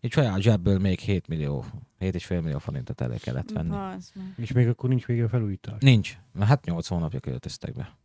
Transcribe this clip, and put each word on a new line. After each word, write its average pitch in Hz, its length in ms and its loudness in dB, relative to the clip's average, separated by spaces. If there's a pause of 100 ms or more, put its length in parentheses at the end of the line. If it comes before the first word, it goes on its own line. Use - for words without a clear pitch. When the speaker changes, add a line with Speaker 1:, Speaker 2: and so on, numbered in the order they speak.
Speaker 1:
Így 120 120 -4
saját 107 280 2
zsebből 98 380 4
még 92 200 2
hét 95 300 0
millió, 71 360 -2 (340)
hét 92 160 -2
és 85 100 -4
fél 90 160 -2
millió 78 180 -2
forintot 67 420 -6
elő 60 220 -2
kellett - 280 -4
venni. 82 180 -4
Speaker 2:
Bazd 190 480 -6
meg. 190 80 -12 (120)
Speaker 3:
És 120 160 -6
még 123 160 4
akkor 123 200 -2
nincs 127 180 2
vége 117 180 0
a 113 40 0
felújítás. 107 520 -4
Speaker 1:
Nincs. 127 360 6 (160)
Na 101 120 0
hát 135 200 4
nyolc 85 220 -4
hónapja 80 340 -2
költöztek - 540 -8
be. - 300 -12